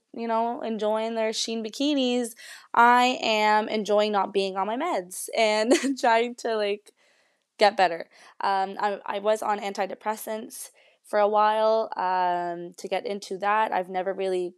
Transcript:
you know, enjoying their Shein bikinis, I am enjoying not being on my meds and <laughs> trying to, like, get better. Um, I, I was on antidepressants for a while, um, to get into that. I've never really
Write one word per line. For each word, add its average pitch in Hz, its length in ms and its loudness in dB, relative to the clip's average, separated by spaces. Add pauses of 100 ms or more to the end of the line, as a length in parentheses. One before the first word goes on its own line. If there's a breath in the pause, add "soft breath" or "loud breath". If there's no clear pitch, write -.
(140)
you 233 120 -8
know, 233 360 -2
enjoying 220 520 -2
their 220 160 0
Shein 226 360 -6
bikinis, 247 680 0 (400 loud breath)
I 247 480 6
am 214 460 2
enjoying 208 440 2
not 196 200 0
being 196 240 -2
on 190 100 -2
my 220 100 -4
meds 247 600 -6
and 220 360 2 (140)
<laughs> 277 140 -2
trying 240 360 2
to, 226 200 -2
like, 208 360 -4 (680)
get 208 180 4
better. 170 320 0 (320 loud breath)
Um, 196 400 -2
I, 202 260 -2
I 202 120 -6
was 214 240 2
on 208 180 -2
antidepressants 214 1080 -6 (340 soft breath)
for 208 160 0
a 208 80 6
while, 220 680 2
um, 175 800 -2
to 190 100 -10
get 185 180 -4
into 196 320 -8
that. 208 340 0
I've 180 160 -2
never 185 240 -4
really 185 460 -2